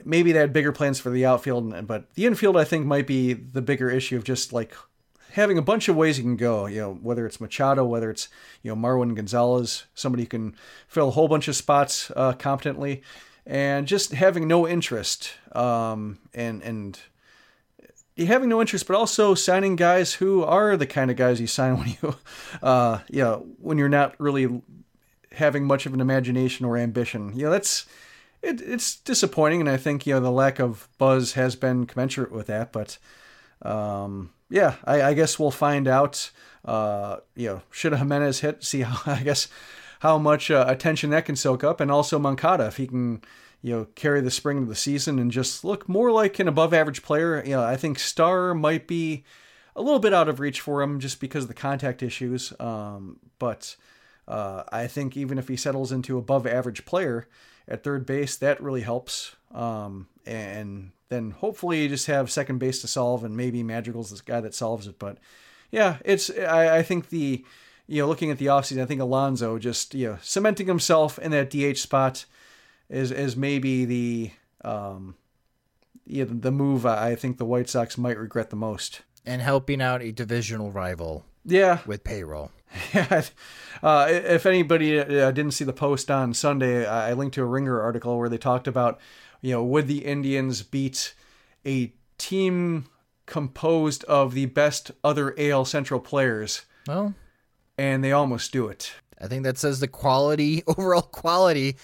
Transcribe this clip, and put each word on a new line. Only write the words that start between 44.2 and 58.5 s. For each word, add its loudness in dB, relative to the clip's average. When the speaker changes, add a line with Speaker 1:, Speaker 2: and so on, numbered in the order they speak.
Speaker 1:
the 0
spring -2
of -2
the -8
season -2
and 0
just -4
look -4
more 2
like 4
an 2
above 4
average 2
player. 0
You -4
know, 2
I 0
think -4
Star 2
might 0
be -4
a -8
little 2
bit 4
out 6
of -2
reach -4
for -2
him -2
just -8
because -6
of -12
the -12
contact -4
issues. -6
Um, -10
but, -6
uh, -8
I -6
think -6
even -6
if -8
he -6
settles -4
into -4
above 0
average -4
player -2
at -10
third -6
base, -4
that 0